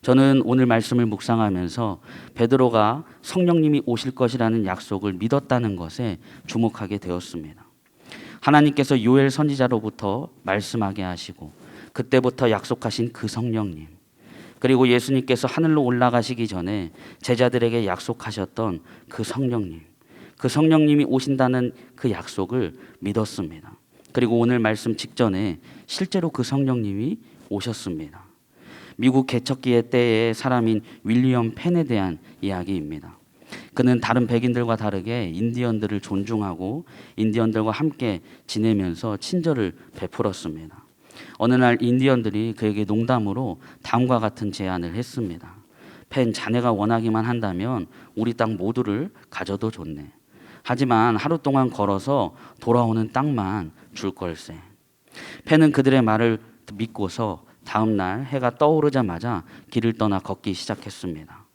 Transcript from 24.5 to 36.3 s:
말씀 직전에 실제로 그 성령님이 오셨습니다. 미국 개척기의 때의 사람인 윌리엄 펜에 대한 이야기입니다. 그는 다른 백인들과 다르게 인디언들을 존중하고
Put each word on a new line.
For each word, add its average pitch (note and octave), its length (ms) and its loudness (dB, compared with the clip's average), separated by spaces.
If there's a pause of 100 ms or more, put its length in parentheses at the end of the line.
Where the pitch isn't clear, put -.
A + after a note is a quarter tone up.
말씀 A2 360 0
직전에 G2 640 -2 (280)
실제로 F3+ 440 -4
그 - 140 -4
성령님이 B2+ 720 -2 (300)
오셨습니다. F#2 760 -8 (760)
미국 C3 280 4
개척기의 A#2+ 640 0
때의 A#2 440 2
사람인 A2+ 480 0 (220)
윌리엄 A#2+ 500 2
펜에 E3+ 300 0
대한 F#2+ 340 -2 (220)
이야기입니다. F2+ 800 -6 (560)
그는 B2 260 4
다른 A#2+ 260 2
백인들과 A#2 500 0
다르게 G#2 540 -4
인디언들을 A2 720 -2
존중하고 G2+ 840 -4 (300)